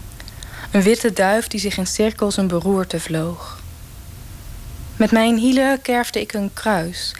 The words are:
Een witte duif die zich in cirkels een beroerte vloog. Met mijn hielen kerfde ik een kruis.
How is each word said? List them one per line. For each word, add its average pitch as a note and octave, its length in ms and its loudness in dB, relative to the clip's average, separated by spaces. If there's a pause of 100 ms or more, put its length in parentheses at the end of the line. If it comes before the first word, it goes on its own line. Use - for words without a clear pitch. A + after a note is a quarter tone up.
(720)
Een G3+ 100 6
witte A3 320 4
duif G3+ 340 4
die G#3+ 120 -4
zich F#3+ 180 -2
in F#3 100 -2
cirkels G#3+ 500 0
een G3 100 2
beroerte F3+ 520 2
vloog. E3 600 -4 (1400)
Met G#3+ 160 4
mijn A3+ 260 6
hielen C4 440 4
kerfde A#3+ 400 0
ik G#3 120 -8
een G3+ 200 -2
kruis. F3+ 680 -2